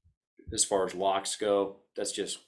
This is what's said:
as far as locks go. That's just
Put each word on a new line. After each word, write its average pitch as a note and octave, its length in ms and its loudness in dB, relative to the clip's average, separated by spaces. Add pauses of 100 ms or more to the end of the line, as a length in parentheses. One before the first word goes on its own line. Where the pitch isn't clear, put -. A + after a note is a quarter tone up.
(520)
as A2 120 0
far F#2+ 220 2
as F2+ 80 -6
locks G2 420 0
go. G2 400 2 (200)
That's G2+ 160 -4
just F#2 360 -6